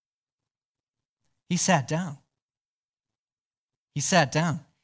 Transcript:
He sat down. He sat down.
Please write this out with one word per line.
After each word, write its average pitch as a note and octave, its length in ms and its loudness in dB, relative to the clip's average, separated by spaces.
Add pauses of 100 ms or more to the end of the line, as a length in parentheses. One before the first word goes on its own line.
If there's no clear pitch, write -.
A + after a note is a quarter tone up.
(1500)
He F3+ 80 0
sat E3 320 2
down. D#3 300 -6 (1800)
He D3 60 -6
sat D#3 300 2
down. D#3 300 0 (240)